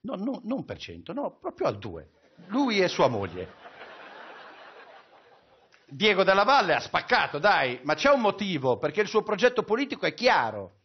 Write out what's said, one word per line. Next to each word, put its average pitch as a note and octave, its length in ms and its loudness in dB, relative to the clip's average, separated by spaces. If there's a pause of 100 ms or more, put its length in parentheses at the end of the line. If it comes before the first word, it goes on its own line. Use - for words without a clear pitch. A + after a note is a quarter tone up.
No, G#3 140 -6
no, G#3+ 280 -6
non G#3+ 200 -6
per F#2+ 140 -12
cento, F2 340 -14
no, A#3+ 260 -8
proprio F4 300 -6
al G#2 100 -4
due. E2 320 -14 (360)
Lui A3 340 0
e F3+ 80 2
sua D#3 200 2
moglie. F#2 520 -6 (2250)
Diego F#3+ 380 2
Della F#3+ 180 6
Valle A3+ 320 4
ha B2 60 2
spaccato, E3+ 580 -2
dai, D3 460 2
ma D3+ 100 0
c'è C#4 160 2
un C#4+ 100 4
motivo, F#3 580 0
perché D3+ 220 -2
il G#3 80 0
suo G#3+ 140 0
progetto A3 400 0
politico A#3 440 -4
è D#3+ 80 -2
chiaro. A#2 720 0